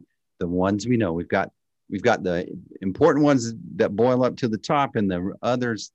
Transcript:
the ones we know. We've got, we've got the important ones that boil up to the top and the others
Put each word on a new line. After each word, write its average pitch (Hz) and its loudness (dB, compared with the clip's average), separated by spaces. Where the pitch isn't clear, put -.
the 90 -4
ones 98 0
we 123 2
know. 98 0
We've 85 -6
got, 95 -2
we've 98 -6
got 110 2
the 90 -2
important 139 2
ones 120 2
that 101 0
boil 123 2
up 123 0
to 127 0
the 107 -2
top 143 0
and 101 0
the 90 -4
others 120 -2